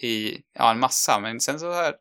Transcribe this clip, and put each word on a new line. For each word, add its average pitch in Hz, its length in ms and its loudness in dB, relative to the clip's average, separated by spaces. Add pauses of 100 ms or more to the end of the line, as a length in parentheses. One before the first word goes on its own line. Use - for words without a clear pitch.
i, 110 360 -2 (160)
ja, 117 160 4
en 113 100 0
massa. 127 400 2
Men 113 200 -6
sen 143 200 -2
så 170 120 -6
har, 170 280 0